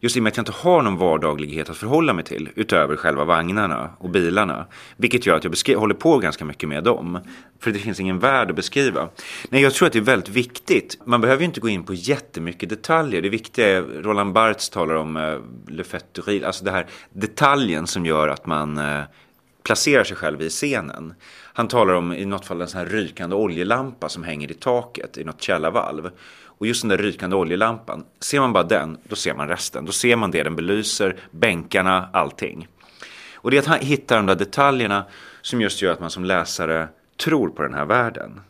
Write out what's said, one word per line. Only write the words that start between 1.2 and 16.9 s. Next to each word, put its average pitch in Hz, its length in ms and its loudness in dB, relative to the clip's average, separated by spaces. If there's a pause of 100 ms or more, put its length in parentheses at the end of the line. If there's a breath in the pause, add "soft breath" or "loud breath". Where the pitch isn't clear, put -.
att 82 60 -12
förhålla 143 360 0
mig 82 120 -2
till - 300 -8
utöver 78 420 2
själva 76 280 0
vagnarna 82 720 0
och 90 120 -10
bilarna. 87 560 0 (300 loud breath)
Vilket - 300 2
gör 87 100 6
att 78 80 0
jag 85 80 -2
beskri-, - 240 2
håller 104 180 2
på 160 240 4
ganska 82 260 -2
mycket 76 240 -8
med 73 160 -4
dem. 87 340 0 (420 loud breath)
För 117 100 -2
det 101 80 -2
finns 98 220 -6
ingen 92 180 -2
värld 120 320 4
att 80 60 -2
beskriva. 90 520 0 (400 loud breath)
Nej, 135 140 6
jag 135 120 6
tror 180 120 4
att 160 60 2
det - 60 4
är - 20 4
väldigt 107 280 2
viktigt. 123 760 0
Man 120 160 2
behöver 131 200 4
ju 175 60 0
inte 147 140 -6
gå 113 80 -2
in 95 160 -2
på 95 100 -6
jättemycket 87 760 -4
detaljer. 120 540 0
Det 98 60 0
viktiga 110 400 0
är, 95 140 4
Roland 95 500 -2
Barthes 110 380 2
talar 80 240 0
om, 78 220 -2
eh, 78 220 -4 (300)
le 85 160 -10
fait - 280 -12
du 87 100 -10
rire, 98 240 -2
alltså 92 180 -6
det 98 60 -2
här 92 160 -2 (260 loud breath)